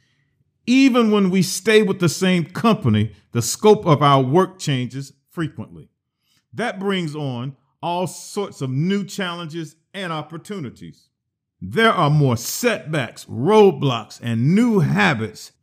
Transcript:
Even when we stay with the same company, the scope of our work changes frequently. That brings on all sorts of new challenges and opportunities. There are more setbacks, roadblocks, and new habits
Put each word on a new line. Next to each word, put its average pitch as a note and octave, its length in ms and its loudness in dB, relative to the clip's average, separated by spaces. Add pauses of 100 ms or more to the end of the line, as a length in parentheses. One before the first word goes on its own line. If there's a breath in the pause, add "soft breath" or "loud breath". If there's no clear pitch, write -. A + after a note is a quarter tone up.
(640)
Even B3 460 4
when G3+ 180 4
we F#3 140 2
stay G#3+ 400 2
with F#3+ 160 -2
the F3 100 2
same F#3 360 0
company, A2 680 0 (200 soft breath)
the A#2 100 -2
scope G#3 420 2
of D3 160 4
our C#3 220 4
work F3+ 380 0
changes C3 520 -6 (160)
frequently. G2+ 600 -12 (640)
That G3 260 -8
brings F#3 380 -4
on C3+ 400 -8 (260)
all F3 240 -4
sorts - 540 -10
of C3 100 -6
new F#3 340 -2
challenges E3+ 680 -10 (180)
and F#3 200 -10
opportunities. D3+ 960 -12 (520)
There F#3 300 2
are F3 180 2
more C#3+ 280 4
setbacks, D#3 880 -4
roadblocks, C#3 1000 2
and A#2 320 0
new A3+ 240 2
habits C#3+ 720 0 (120)